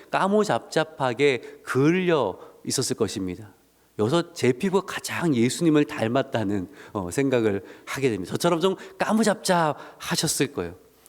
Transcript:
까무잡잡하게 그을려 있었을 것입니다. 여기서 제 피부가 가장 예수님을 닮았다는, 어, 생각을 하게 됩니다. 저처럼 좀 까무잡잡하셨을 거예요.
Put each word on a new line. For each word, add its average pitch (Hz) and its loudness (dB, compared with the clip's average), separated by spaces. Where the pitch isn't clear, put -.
까무잡잡하게 147 0
그을려 156 2
있었을 - -2
것입니다. 95 -4
여기서 165 0
제 123 2
피부가 190 0
가장 - -2
예수님을 147 2
닮았다는, 110 -2
어, 90 -4
생각을 117 0
하게 135 0
됩니다. 90 -4
저처럼 170 0
좀 190 0
까무잡잡하셨을 170 0
거예요. 85 -6